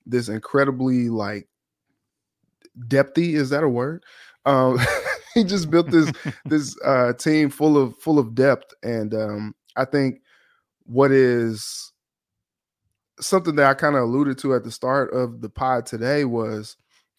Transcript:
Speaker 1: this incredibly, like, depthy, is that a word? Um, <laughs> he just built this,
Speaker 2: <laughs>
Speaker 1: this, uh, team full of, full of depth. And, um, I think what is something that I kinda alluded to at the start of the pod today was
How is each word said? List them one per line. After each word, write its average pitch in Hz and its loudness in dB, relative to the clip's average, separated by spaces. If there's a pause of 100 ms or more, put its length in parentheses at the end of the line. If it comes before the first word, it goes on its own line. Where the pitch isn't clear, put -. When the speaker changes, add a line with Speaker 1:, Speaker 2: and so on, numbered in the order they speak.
Speaker 1:
this 117 -2
incredibly, 127 0
like, 104 -6 (1400)
depthy, 139 0
is 139 0
that 147 0
a 143 2
word? 131 -4 (420)
Um, 131 4 (280)
<laughs> - -8
he 226 4
just 180 -2
built 165 2
this, 160 4 (180)
Speaker 2:
<laughs> - -12
Speaker 1:
this, 147 -2
uh, 123 2
team 156 0
full 151 2
of, 127 2
full 156 2
of 113 0
depth. 127 2 (100)
And, 110 -4
um, 107 -6 (220)
I - -2
think 135 -2 (640)
what 135 2
is 120 0 (1300)
something 170 -2
that 143 6
I 135 4
kinda 143 0
alluded 131 0
to 135 0
at 123 -2
the 131 -14
start 131 -2
of 117 -4
the 107 -12
pod 127 -2
today 135 -2
was 113 -6 (420)